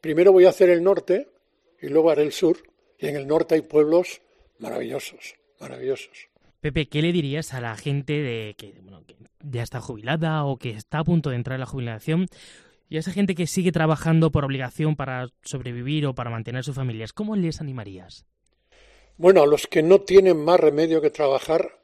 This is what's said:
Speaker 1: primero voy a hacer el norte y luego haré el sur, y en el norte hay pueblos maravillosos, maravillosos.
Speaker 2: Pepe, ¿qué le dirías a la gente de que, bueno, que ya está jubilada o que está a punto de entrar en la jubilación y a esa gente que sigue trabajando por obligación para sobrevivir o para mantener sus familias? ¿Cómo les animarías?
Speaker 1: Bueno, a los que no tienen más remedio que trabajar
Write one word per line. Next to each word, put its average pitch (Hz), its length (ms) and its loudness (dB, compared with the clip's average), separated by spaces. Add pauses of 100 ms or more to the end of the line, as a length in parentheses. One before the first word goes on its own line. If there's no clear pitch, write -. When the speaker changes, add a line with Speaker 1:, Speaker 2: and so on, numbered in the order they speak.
Speaker 1:
primero 170 320 4
voy 185 120 8
a 185 60 10
hacer 180 200 4
el 170 120 4
norte 196 460 0 (540)
y 143 60 -12
luego 160 220 4
haré 151 120 2
el 147 100 -2
sur, 160 260 0 (400)
y 156 100 -6
en 147 80 -6
el 139 100 -10
norte 160 300 0
hay 156 60 0
pueblos 156 580 2 (380)
maravillosos, - 760 -10 (240)
maravillosos. 127 720 -10 (320)
Speaker 2:
Pepe, 147 280 -4
¿qué 151 140 -2
le 170 100 0
dirías 151 420 -4
a 127 60 -10
la 117 160 -10
gente 139 360 -6
de 117 440 -6
que, 104 260 -20
bueno, 92 240 -20
que - 100 -20 (260)
ya 123 200 -8
está 117 180 -10
jubilada 147 640 -4
o 139 140 -4
que 123 120 -8
está 107 280 -8
a 160 60 -2
punto 160 260 0
de 127 60 -4
entrar 127 200 -6
en 131 40 -8
la 131 60 -10
jubilación 135 600 -4 (640)
y 151 60 -8
a 156 40 -6
esa 180 120 -10
gente 190 220 0
que 165 120 -4
sigue 180 260 -2
trabajando 160 580 2
por 151 140 0
obligación 135 500 -4
para 127 340 -8 (140)
sobrevivir 127 640 -6
o 135 80 -4
para 123 160 -8
mantener 117 320 -8
sus 131 140 -8
familias? 113 380 -8
¿Cómo 214 200 -8
les 170 280 -4
animarías? 101 640 -14 (880)
Speaker 1:
Bueno, 175 260 8
a 143 40 6
los 147 200 2
que 160 160 0
no 190 200 6
tienen 185 340 6
más 160 240 2
remedio 156 400 2
que 151 100 2
trabajar 156 720 -2